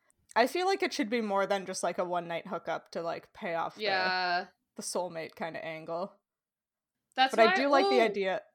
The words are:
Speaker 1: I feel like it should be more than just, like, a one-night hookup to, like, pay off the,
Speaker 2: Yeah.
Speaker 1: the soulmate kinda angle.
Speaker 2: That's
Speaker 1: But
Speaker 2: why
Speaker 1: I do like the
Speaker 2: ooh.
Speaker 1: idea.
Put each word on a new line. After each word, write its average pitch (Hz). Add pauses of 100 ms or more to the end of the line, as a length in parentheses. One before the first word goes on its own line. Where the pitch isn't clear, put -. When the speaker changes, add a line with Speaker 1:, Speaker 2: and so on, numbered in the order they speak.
(360)
Speaker 1:
I 233
feel 349
like 392
it 349
should 226
be 233
more 196
than 190
just, 185
like, 180
a 185
one-night 170
hookup 170
to, 175
like, 165
pay 175
off 165
the, 185
Speaker 2:
Yeah. 180 (280)
Speaker 1:
the 214
soulmate 170
kinda 165
angle. 165 (960)
Speaker 2:
That's 262
Speaker 1:
But -
Speaker 2:
why 226
Speaker 1:
I -
do 269
like 285
the 247
Speaker 2:
ooh. -
Speaker 1:
idea. 202 (120)